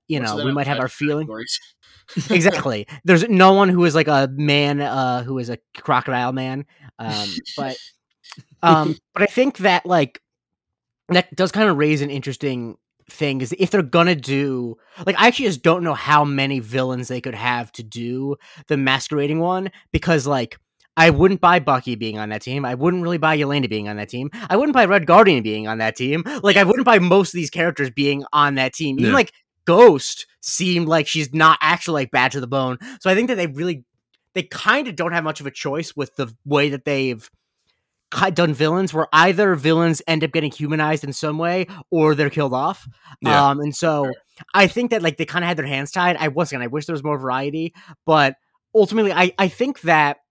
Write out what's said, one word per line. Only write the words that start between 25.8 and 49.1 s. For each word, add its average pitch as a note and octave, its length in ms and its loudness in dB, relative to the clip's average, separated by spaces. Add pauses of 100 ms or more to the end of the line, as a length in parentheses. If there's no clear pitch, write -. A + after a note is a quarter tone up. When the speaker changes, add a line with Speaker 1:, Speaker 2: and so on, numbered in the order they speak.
Speaker 1:
team. C#3+ 260 -2 (180)
Like, G3 140 2
I G3+ 80 6
wouldn't G#3 220 2
buy A3+ 140 6
most F3+ 300 4
of - 80 -10
these D#3+ 120 -6
characters E3 400 -2
being C#3+ 420 -2
on C#3+ 240 2
that C3 180 -2
team. C#3+ 240 -4
Even, D3 140 2
Speaker 3:
Yeah. C#4 40 4
Speaker 1:
like, A#3+ 180 2 (320)
Ghost F3 640 6 (120)
seemed F3 480 -2
like D#3+ 200 2
she's D3 260 -4
not D#3+ 280 6
actually, D#3 420 0
like, B2 80 -8
bad B2+ 200 2
to C#3 80 -6
the B2+ 80 -8
bone. B2+ 300 -2 (240)
So F#3+ 80 -2
I F#3+ 60 2
think A#3 120 0
that B3 80 -2
they F3+ 120 -4
really, D3+ 360 -6 (500)
they F#3 100 -4
kinda B3 500 -2
don't E3 180 -4
have E3+ 140 -2
much D3+ 160 -6
of C#3+ 40 -16
a C#3 60 -8
choice D3+ 440 -8
with C#3 200 -8
the A#2+ 180 -8 (120)
way C#3+ 240 0
that C3+ 160 -8
they've C3 440 -4 (840)
ki-, F#3+ 160 0
done D#3+ 220 0
villains, D#3 400 -2
where D#3 180 -4
either F#3 440 4
villains D#3+ 520 2
end D#3+ 160 0
up D3 80 -4
getting D3+ 220 -2
humanized D3+ 500 -2
in C#3 80 -10
some D3+ 260 -6
way F3 300 -4 (240)
or D#3 240 2
they're C#3+ 140 0
killed C#3 240 -2
off. D3 340 -4 (340)
Speaker 3:
Yeah. C#3+ 280 4
Speaker 1:
Um, C#3 100 0
and D3 160 -6
so D3+ 300 -2
Speaker 2:
Sure. B2+ 80 -6 (400)
Speaker 1:
I G3 140 6
think A#3+ 240 -2
that, A3+ 100 0
like, - 160 -2
they D#3+ 80 -4
kinda F3 200 -4
had F3 120 -2
their D3 80 -4
hands C#3 260 -6
tied. F3+ 240 0
I, D3+ 140 -2
once D3 240 -2
again, B2+ 80 -8
I A#2+ 60 -6
wish C#3+ 180 -6
there E3+ 80 -6
was C#3+ 100 -8
more D3 160 -2
variety, C#3+ 540 -6 (320)
but D3 300 4 (380)
ultimately, G#3 380 2